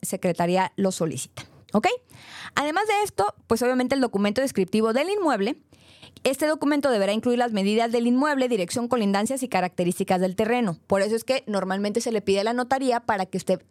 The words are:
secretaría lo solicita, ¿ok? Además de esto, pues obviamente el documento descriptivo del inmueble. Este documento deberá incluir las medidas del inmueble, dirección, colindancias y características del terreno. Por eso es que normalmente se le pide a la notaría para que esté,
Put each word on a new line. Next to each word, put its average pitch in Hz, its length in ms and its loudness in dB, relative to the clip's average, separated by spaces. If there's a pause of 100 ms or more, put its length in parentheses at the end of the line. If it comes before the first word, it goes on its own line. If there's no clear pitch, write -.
secretaría 180 760 0
lo 190 160 0
solicita, - 500 -6 (300)
¿ok? 214 140 2 (680)
Además 311 320 0
de 415 160 2
esto, 392 300 -2 (140)
pues 226 140 2
obviamente 254 340 0
el 269 60 0
documento 208 380 0
descriptivo 220 540 0
del 294 160 0
inmueble. 294 480 0 (680)
Este 262 220 0
documento 294 460 0
deberá 202 200 2
incluir 240 280 0
las 240 120 0
medidas 214 400 0
del 233 140 0
inmueble, 262 420 2
dirección, 233 400 -2
colindancias 226 540 0
y 247 80 -6
características 180 720 0
del 185 140 0
terreno. 220 500 0
Por 196 160 2
eso 208 140 0
es 220 80 -4
que 262 240 -2
normalmente 202 540 -2
se 233 100 -4
le 214 100 0
pide 196 200 2
a - 20 -4
la 220 100 0
notaría 247 460 0
para 202 260 -2
que 190 120 -6
esté, 185 340 -2